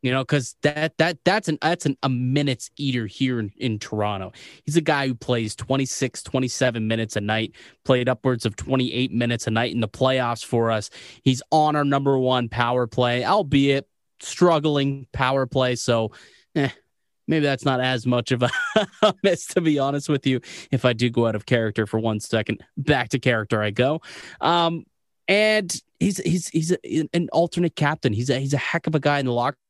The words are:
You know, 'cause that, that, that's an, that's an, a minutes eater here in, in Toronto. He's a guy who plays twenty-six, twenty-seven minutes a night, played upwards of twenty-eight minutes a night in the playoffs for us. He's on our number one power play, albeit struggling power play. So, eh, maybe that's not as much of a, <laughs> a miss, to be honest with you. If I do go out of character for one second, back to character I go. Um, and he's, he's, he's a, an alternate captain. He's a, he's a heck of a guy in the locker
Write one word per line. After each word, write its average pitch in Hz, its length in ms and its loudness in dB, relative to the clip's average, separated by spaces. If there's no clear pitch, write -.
You 123 100 0
know, 131 120 0
'cause 135 380 -2
that, 151 380 0
that, 165 260 2
that's 202 240 2
an, 156 120 0
that's 175 240 0
an, 139 180 0
a 135 60 2
minutes 131 680 0
eater 127 300 -2
here 127 320 -2
in, 101 180 -4
in 110 220 -2
Toronto. 104 520 -4
He's 147 140 0
a 170 40 4
guy 143 260 0
who 127 80 -2
plays 117 400 -2
twenty-six, - 640 -2
twenty-seven 123 680 -2
minutes 113 280 -2
a 104 60 -2
night, 110 320 -2
played 127 240 2
upwards 127 380 0
of 107 100 -2
twenty-eight 127 560 -2
minutes 117 360 -2
a 113 40 -2
night 113 220 0
in 117 80 -2
the 110 80 -2
playoffs 127 560 0
for 117 240 0
us. 110 200 -2
He's 127 180 2
on 151 240 4
our 147 80 2
number 139 340 2
one 127 300 2
power 120 400 0
play, 123 380 0
albeit 139 640 2
struggling 143 920 2
power 131 340 2
play. 127 280 2
So, 117 360 0
eh, 139 140 2
maybe 156 180 2
that's 139 200 0
not 131 140 2
as 127 260 0
much 123 260 0
of 123 120 2
a, 117 80 2
<laughs> - 260 0
a 208 220 4
miss, 185 240 2
to - 140 0
be 151 180 2
honest 139 300 -2
with 139 180 0
you. 131 140 0
If 135 140 0
I 123 80 4
do 120 160 0
go 117 160 2
out 110 100 0
of 107 120 -6
character 110 400 0
for 110 120 0
one 110 200 0
second, 107 440 -2
back 135 320 0
to 131 100 0
character 110 440 0
I 104 80 -2
go. 135 300 0
Um, 170 440 2
and 214 540 2
he's, 185 200 0
he's, 165 300 -2
he's 160 220 0
a, 175 60 2
an 175 200 0
alternate 170 420 0
captain. 147 380 0
He's 120 160 -2
a, 131 100 2
he's 139 140 -2
a 143 40 2
heck - 300 -2
of 160 80 -2
a 151 40 4
guy 143 200 2
in 135 60 -2
the 127 80 0
locker 120 240 -2